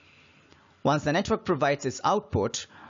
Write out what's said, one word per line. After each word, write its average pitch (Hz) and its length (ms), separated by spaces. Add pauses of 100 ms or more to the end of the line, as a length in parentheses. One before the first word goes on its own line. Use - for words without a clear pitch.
(840)
Once 143 200
the 147 80
network 214 320
provides 143 420
its 123 200
output, 151 600 (220)